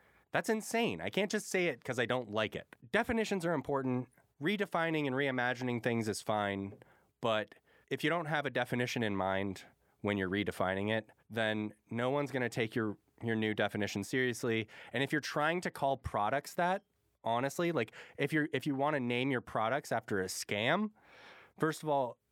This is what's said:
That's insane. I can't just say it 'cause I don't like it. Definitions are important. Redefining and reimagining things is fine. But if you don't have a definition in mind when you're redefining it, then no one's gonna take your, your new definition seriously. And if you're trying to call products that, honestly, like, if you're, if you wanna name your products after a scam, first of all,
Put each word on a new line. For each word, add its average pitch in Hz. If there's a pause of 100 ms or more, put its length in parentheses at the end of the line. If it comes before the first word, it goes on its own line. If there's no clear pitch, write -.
(320)
That's 170
insane. 220
I 98
can't 190
just 208
say 180
it 127
'cause -
I 120
don't 123
like 107
it. - (240)
Definitions 214
are 175
important. 131 (340)
Redefining 165
and 127
reimagining 127
things 117
is 104
fine. 101 (480)
But 110 (340)
if 139
you 147
don't 165
have 151
a 135
definition 123
in 104
mind 95 (380)
when 104
you're 95
redefining 95
it, 110 (200)
then 107 (160)
no 120
one's 143
gonna 127
take 113
your, 107 (280)
your 117
new 110
definition 104
seriously. 120 (260)
And 127
if 135
you're 151
trying 160
to 170
call 135
products 113
that, 185 (400)
honestly, 135
like, 117 (260)
if 139
you're, 151
if 131
you 139
wanna 143
name 123
your 123
products 120
after 110
a 92
scam, 147 (640)
first 156
of 156
all, 131 (140)